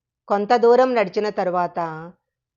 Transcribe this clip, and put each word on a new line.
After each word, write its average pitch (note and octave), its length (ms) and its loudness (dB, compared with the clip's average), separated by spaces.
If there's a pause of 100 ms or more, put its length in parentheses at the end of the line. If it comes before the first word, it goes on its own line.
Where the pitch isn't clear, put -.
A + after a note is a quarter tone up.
(280)
కొంత G#3 280 0
దూరం A#3+ 400 4
నడిచిన G#3 340 -2
తర్వాత F3 840 -6 (460)